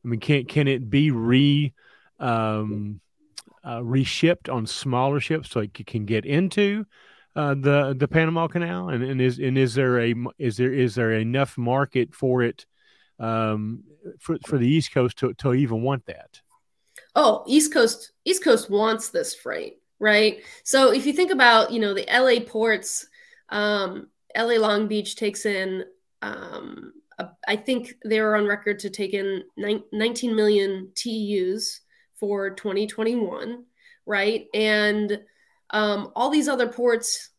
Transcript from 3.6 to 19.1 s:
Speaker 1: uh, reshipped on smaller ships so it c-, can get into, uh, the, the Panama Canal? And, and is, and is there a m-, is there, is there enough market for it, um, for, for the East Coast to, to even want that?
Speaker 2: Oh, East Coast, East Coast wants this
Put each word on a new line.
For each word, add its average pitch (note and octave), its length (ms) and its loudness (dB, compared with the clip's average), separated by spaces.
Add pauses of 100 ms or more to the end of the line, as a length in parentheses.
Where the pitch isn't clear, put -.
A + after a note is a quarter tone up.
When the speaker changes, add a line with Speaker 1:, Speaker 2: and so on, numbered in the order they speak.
Speaker 1:
uh, A#2+ 140 -8
reshipped C3 680 0
on A#2+ 160 -2
smaller C3+ 540 0
ships - 300 -4
so B2 100 -4
it G#2 160 -4
c-, G#2 80 -16
can G#2+ 220 -6
get G#2+ 200 -2
into, G3+ 600 0 (500)
uh, C#3+ 200 -2
the, C#3 420 2
the C#3 100 0
Panama E3 400 0
Canal? F3 400 -6
And, B2 160 -4
and C3 160 -4
is, B2+ 180 2
and C3+ 200 0
is B2+ 160 2
there B2 260 2
a A#2 120 2
m-, A#2+ 260 -4
is A#2+ 180 -4
there, B2 160 0
is B2+ 240 0
there A2+ 160 0
enough A#2 460 -2
market B2+ 580 -2
for B2+ 280 0
it, - 220 -4 (540)
um, A2+ 640 -4 (360)
for, - 180 -6 (100)
for D3 100 -2
the A#2+ 120 2
East D#3 240 0
Coast B2 240 0
to, - 160 -2
to B2+ 200 -2
even A#2 280 0
want C3 240 -4
that? - 340 -18 (760)
Speaker 2:
Oh, C4+ 320 4
East D4+ 280 4
Coast, - 400 2 (100)
East F#4 180 0
Coast A3 280 4
wants A3 400 0
this - 260 -4